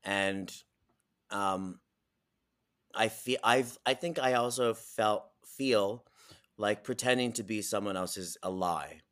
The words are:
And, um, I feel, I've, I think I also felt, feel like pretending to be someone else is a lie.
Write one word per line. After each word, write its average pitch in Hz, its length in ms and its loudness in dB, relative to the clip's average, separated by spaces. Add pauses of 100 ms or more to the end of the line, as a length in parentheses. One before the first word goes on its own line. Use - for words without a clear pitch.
And, 98 480 0 (760)
um, 95 500 -2 (1120)
I 110 140 2
feel, 123 360 -4
I've, 120 420 4
I 131 80 4
think 170 240 -4
I 131 160 2
also 120 400 2
felt, 107 500 0 (200)
feel 117 600 0 (520)
like 107 280 0
pretending 127 480 2
to 117 100 -4
be 107 200 -2
someone 101 340 -2
else 92 200 -2
is 90 260 -8
a 92 80 -4
lie. 87 500 -2 (120)